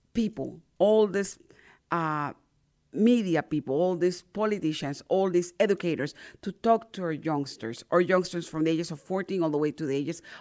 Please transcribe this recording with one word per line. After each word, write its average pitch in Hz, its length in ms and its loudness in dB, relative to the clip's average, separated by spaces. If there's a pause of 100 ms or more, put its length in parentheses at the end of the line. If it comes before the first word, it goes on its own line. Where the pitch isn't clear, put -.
(140)
people, 135 460 -4 (180)
all 214 300 6
these, 196 300 -4 (520)
uh, 156 420 -2 (600)
media 202 500 4
people, 143 320 -4
all 180 200 2
these 175 280 0
politicians, 160 840 -4
all 190 200 2
these 175 320 0
educators 170 540 0 (260)
to 202 100 -8
talk 226 440 0
to 190 80 -8
our 165 100 -2
youngsters, 139 800 -6
our 175 100 6
youngsters 180 480 0
from 160 160 -2
the 160 60 2
ages 165 200 -2
of 156 80 -8
fourteen 190 440 -4
all 160 80 0
the 147 80 0
way 151 120 2
to 156 140 -8
the 135 100 -2
ages 147 280 -4 (180)